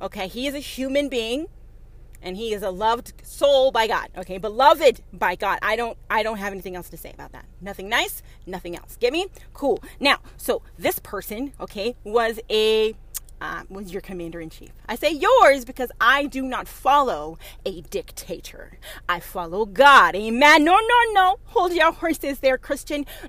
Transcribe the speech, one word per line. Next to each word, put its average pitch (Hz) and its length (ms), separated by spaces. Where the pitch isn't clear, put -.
okay? 196 260
He 233 200
is 285 60
a 285 60
human 269 500
being, 247 380
and 185 140
he 220 180
is 202 100
a 196 80
loved 220 420
soul 269 480
by 226 160
God, 196 300
okay? 185 220
Beloved 262 600
by 185 220
God. 196 260
I 214 140
don't, 233 220
I 214 140
don't 220 140
have 196 140
anything 190 240
else 175 140
to 165 80
say - 140
about 139 200
that. - 140
Nothing 190 280
nice, 262 340
nothing 175 300
else. - 240
Get 247 140
me? 359 140
Cool. 254 280
Now, 269 180
so - 280
this 269 200
person, 214 640
okay, 220 440
was 226 360
a, 220 460
uh, 165 300
was 190 240
your 190 80
commander-in-chief. 170 680
I 220 60
say - 160
yours 339 520
because 247 280
I 269 240
do 262 160
not 254 260
follow 196 680
a 180 180
dictator. - 1000
I 175 120
follow 180 480
God. 202 480
Amen. 254 480
No, 330 120
no, 453 380
no. 381 320
Hold 370 260
your 330 200
horses 302 480
there, 262 180
Christian. 294 480